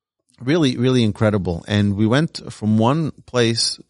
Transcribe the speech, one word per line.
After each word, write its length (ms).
really, 380
really 260
incredible. 640
And 280
we 100
went 480
from 240
one 320
place 540